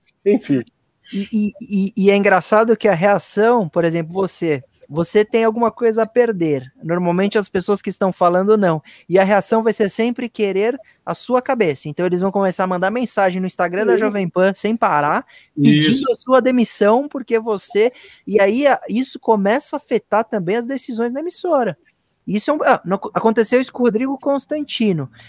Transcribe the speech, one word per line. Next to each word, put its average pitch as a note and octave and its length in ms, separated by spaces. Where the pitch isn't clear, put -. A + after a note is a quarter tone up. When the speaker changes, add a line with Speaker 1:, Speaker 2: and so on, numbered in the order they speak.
Speaker 1:
enfim. C#3+ 380
Speaker 2:
E, G3 200
e, G#3 280
e, G3 360
e G3 140
é G3 60
engraçado G#3 600
que G#3+ 120
a F#3+ 60
reação, G3+ 720
por E3+ 160
exemplo, E3 280
você, E3+ 520
você E3+ 360
tem A3+ 200
alguma A3+ 260
coisa A3+ 320
a G#3+ 40
perder. E3+ 680
Normalmente F3 540
as G3+ 120
pessoas F#3+ 340
que G#3 80
estão F#3+ 220
falando F#3 440
não. E3+ 260
E F3 100
a F#3+ 60
reação G#3 380
vai A3+ 120
ser G3+ 160
sempre A#3+ 400
querer G#3 480
a F3 100
sua B3 280
cabeça. F#3+ 480
Então F3 160
eles F3+ 160
vão F#3+ 100
começar F#3+ 320
a - 20
mandar F#3 240
mensagem G3+ 500
no F#3+ 60
Instagram F3+ 380
da G3 80
Speaker 1:
Sim. F#3 60
Speaker 2:
Jovem G#3 300
Pan F#3 260
sem G#3+ 220
parar, E3 500
pedindo D3+ 380
Speaker 3:
Isso. C#4 180
Speaker 2:
a A4+ 60
sua C4 240
demissão, A#3+ 680
porque A#3 320
você, A3 540
e G3+ 140
aí A3 260
a, C4 220
isso B3 320
começa A3 560
a - 20
afetar A3+ 460
também F#3+ 320
as A#3+ 100
decisões A#3+ 460
da C4+ 80
emissora. D4+ 560
Isso G#3 240
é D4 40
um, D4+ 80
ah, B3 200
não, F#3 140
aconteceu A3+ 480
isso C4 100
com - 120
o A#3+ 40
Rodrigo C4 320
Constantino. B3 920